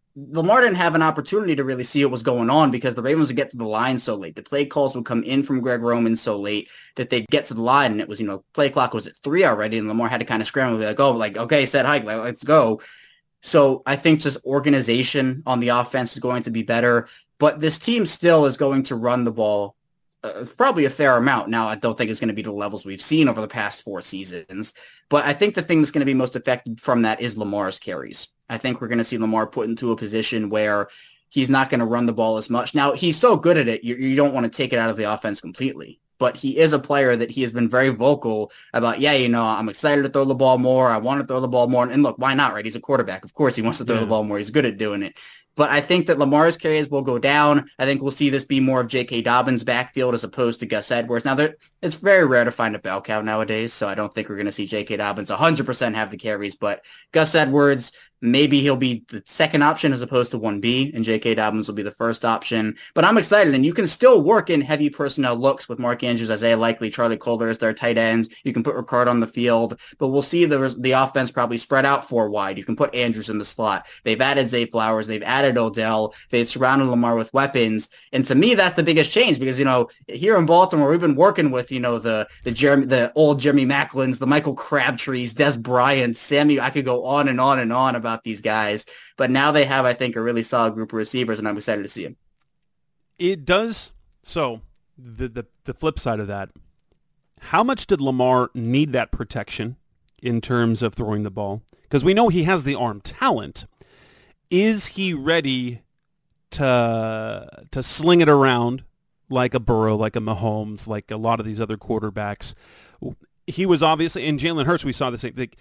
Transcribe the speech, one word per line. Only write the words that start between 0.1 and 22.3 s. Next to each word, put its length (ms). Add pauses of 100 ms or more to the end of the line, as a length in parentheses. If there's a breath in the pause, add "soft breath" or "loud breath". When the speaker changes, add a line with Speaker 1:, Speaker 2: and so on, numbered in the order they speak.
Speaker 1:
Lamar 460
didn't 160
have 180
an 60
opportunity 540
to 80
really 200
see 200
what 80
was 120
going 260
on 220
because 240
the 60
Ravens 260
would 100
get 140
to 60
the 80
line 340
so 160
late. 200
The 60
play 240
calls 300
would 100
come 180
in 200
from 180
Greg 200
Roman 340
so 240
late 280 (280 loud breath)
that 140
they'd 180
get 180
to 80
the 80
line, 300
and 100
it 60
was, 120
you 80
know, 160 (100)
play 160
clock 240
was 140
at 60 (100)
three 220
already, 320
and 100
Lamar 220
had 100
to 60
kinda 200
scramble 300
and 60
be 60
like, 120
"Oh, 120
like, 260
okay, 280
set 200
hike, 200
like, 120
let's 260
go." 380 (600 loud breath)
So 440
I 100
think 260
just 240
organization 1000
on 140
the 100
offense 440
is 60
going 240
to 80
be 120
better, 440 (300 loud breath)
but 220
this 200
team 260
still 400
is 120
going 260
to 120
run 280
the 80
ball, 440 (480)
uh, 200 (140)
probably 260
a 60
fair 260
amount. 340
Now, 180
I 80
don't 220
think 140
it's 80
gonna 140